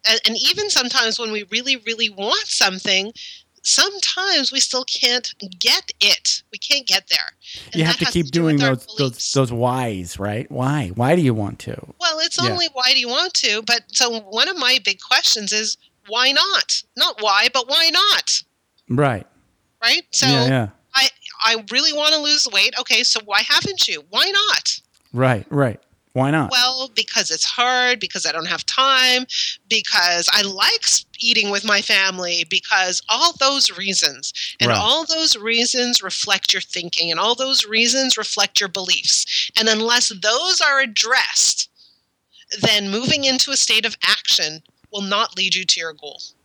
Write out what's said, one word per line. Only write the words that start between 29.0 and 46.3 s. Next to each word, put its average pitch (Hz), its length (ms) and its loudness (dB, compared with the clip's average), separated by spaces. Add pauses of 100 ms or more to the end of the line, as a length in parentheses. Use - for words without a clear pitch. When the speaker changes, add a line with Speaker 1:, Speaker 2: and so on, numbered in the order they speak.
Speaker 1:
because 175 640 2
I 208 80 4
like 202 420 0
s-, - 220 2 (160)
eating 220 300 2
with 202 120 0
my 202 180 2
family, 180 680 0
because 185 580 0
all 294 320 2
those 269 380 2
reasons. 165 560 -2 (260)
And 208 100 2
Speaker 2:
Right. 113 80 4
Speaker 1:
all 285 280 0
those 320 320 0
reasons 233 640 0
reflect 190 480 -2
your 190 100 0
thinking, 170 500 -4
and 165 80 -2
all 220 160 2
those 262 300 -2
reasons 240 520 0
reflect 208 420 -2
your 202 80 -2
beliefs. - 880 -2
And 226 120 2
unless 233 400 2
those 233 500 0
are 277 220 2
addressed, 226 880 0 (880)
then 208 320 2
moving 269 320 -2
into 262 280 0
a 269 60 -2
state 226 280 2
of 214 100 -4 (100)
action 160 580 0 (280)
will 202 100 -8
not 202 360 -2
lead 190 180 0
you 190 80 -4
to 175 160 0
your 165 140 -8
goal. 147 280 -18 (240)